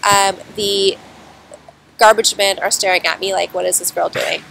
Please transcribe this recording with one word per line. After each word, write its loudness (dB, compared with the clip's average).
Um, 2
the 0
garbage 4
men -2
are -2
staring 0
at -2
me -4
like, -4
"What -4
is -2
this -6
girl -4
doing?" -6